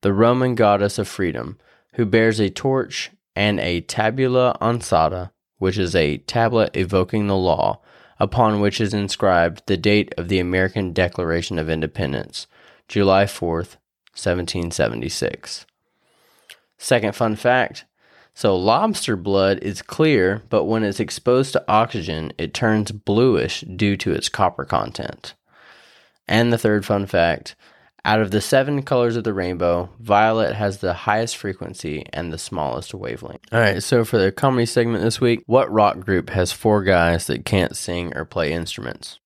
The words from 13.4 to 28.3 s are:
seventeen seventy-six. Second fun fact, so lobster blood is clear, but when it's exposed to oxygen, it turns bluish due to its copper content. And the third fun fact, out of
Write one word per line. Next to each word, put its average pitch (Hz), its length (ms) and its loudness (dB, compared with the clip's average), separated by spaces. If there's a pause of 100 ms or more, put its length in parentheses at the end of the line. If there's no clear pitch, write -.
seventeen 87 580 -4
seventy-six. - 960 -4 (1120)
Second 110 380 0
fun 110 200 0
fact, 123 500 0 (480)
so 98 240 2
lobster 120 580 0
blood 98 440 2
is 98 220 -8
clear, 110 680 2
but 101 160 2
when 110 180 0
it's 101 160 -2
exposed 127 540 0
to - 140 0
oxygen, 87 720 0
it 80 160 -6
turns 110 380 0
bluish 107 680 0
due 98 360 -2
to 95 140 -2
its - 180 -2
copper - 360 -2
content. - 680 -6 (960)
And 117 240 4
the 117 60 2
third 104 280 2
fun 101 200 0
fact, 85 500 0 (500)
out 110 160 2
of 98 100 -2